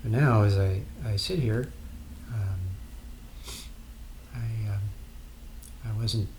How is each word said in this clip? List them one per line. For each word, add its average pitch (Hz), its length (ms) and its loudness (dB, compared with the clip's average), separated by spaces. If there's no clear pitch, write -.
for 120 80 -4
now, 117 360 8
as 101 120 8
I, 95 240 6
I 104 100 2
sit 180 220 0
here, 120 320 2
um, 98 280 0
I, 113 380 -2
um, 98 80 0
I 110 140 -2
wasn't 110 380 0